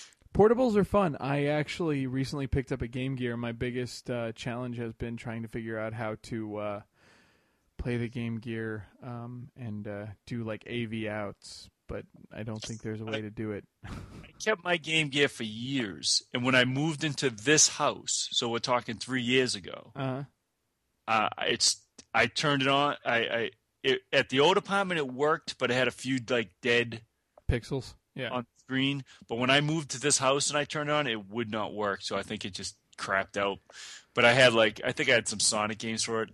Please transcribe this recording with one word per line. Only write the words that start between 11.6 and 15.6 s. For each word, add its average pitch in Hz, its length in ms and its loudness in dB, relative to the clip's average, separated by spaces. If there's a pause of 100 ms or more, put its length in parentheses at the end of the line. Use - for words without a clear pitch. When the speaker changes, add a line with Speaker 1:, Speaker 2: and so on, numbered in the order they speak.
Speaker 1:
but 107 200 -8 (280)
I 110 100 -8
don't 110 180 -6
think 110 180 -10
there's 110 220 -8
a - 20 -8
way 110 140 -6
Speaker 2:
I - 40 -4
Speaker 1:
to 107 80 -8
do 110 200 -6
it. 101 140 -6 (120)
<laughs> - 80 -20
Speaker 2:
I - 60 -14 (520)
kept 214 220 0
my 175 140 2
Game 156 300 2
Gear 139 200 4
for - 160 -6
years, 110 800 -2 (100)